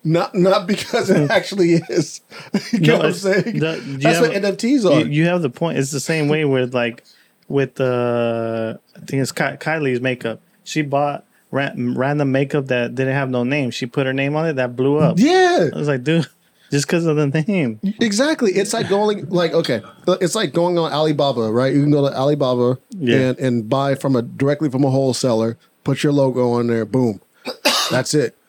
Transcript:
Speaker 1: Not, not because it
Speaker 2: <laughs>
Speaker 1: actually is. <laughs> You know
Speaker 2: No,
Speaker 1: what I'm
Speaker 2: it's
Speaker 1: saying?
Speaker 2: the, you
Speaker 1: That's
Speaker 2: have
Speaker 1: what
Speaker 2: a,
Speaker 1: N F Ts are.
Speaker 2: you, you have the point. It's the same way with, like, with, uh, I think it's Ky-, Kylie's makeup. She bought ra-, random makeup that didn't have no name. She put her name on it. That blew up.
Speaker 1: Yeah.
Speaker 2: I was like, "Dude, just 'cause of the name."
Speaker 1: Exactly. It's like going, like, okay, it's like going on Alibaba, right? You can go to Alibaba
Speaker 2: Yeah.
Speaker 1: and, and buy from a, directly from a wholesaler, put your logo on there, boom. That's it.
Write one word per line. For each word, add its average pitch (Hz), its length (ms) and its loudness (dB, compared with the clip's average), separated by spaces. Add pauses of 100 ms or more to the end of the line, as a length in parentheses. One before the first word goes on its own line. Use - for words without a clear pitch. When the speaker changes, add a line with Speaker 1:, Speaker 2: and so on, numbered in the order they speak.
Speaker 1:
Not, 165 300 0
not 190 320 2
because 202 440 -2
it 147 200 4
Speaker 2:
<laughs> 214 80 4
Speaker 1:
actually 170 360 2 (140)
is. - 320 -4 (260)
<laughs> - 260 -4
You 220 80 0
know 156 60 4
Speaker 2:
No, 156 100 6
Speaker 1:
what 160 80 0
I'm 156 80 2
Speaker 2:
it's 175 80 -8
Speaker 1:
saying? 196 400 0
Speaker 2:
the, 160 260 -4
you 139 120 -8
Speaker 1:
That's 156 200 2
Speaker 2:
have 165 80 4
Speaker 1:
what 156 60 -2
Speaker 2:
a, - 40 -4
Speaker 1:
N 196 80 -2
F 196 120 0
Ts 240 280 0
are. 170 160 6
Speaker 2:
you, 143 60 -2
you 151 200 2
have 175 160 0
the 143 80 0
point. 156 280 -2
It's 135 140 -2
the 139 80 -4
same 156 280 -2
way 151 160 0
with, 127 300 0
like, 120 300 -2 (440)
with, 139 320 -2
uh, 117 920 -2 (220)
I - 20 -20
think 139 240 -4
it's 123 80 -4
Ky-, 143 280 -4
Kylie's 143 420 -2
makeup. 120 400 -4 (240)
She - 180 -4
bought 143 420 -2 (280)
ra-, 135 240 -2
random 131 560 0
makeup 135 340 0
that 120 300 -2
didn't 131 180 0
have 135 160 -2
no 123 140 0
name. 131 260 -2
She 127 160 -6
put 135 200 -2
her 131 60 -2
name 139 220 -2
on 160 120 -2
it. 156 80 -2
That 123 200 -2
blew 135 240 2
up. 156 220 2
Speaker 1:
Yeah. 349 520 4
Speaker 2:
I - 60 -8
was 147 80 -2
like, 135 160 -2
"Dude, 156 240 0 (460)
just 143 160 0
'cause 170 180 2
of 156 100 2
the 151 120 2
name." 147 500 0 (220)
Speaker 1:
Exactly. 233 540 0
It's 202 180 0
like 226 160 -4
going, 202 400 0
like, 175 260 0
okay, 151 280 0 (380)
it's 175 140 0
like 196 180 -2
going 175 260 2
on 156 140 0
Alibaba, 143 500 0 (100)
right? 131 200 2
You 143 100 4
can 147 100 2
go 139 160 4
to - 80 -4
Alibaba 127 600 2 (140)
Speaker 2:
Yeah. 135 280 2
Speaker 1:
and, 127 200 0
and 120 300 -2
buy 139 260 0
from 135 220 0
a, 117 60 0
directly 143 460 -2
from 131 140 0
a 139 80 2
wholesaler, 120 680 0 (280)
put 139 180 -2
your 147 100 2
logo 127 380 2
on 120 160 0
there, 113 180 0
boom. 113 360 0 (720)
That's 127 220 -2
it. 135 200 0 (140)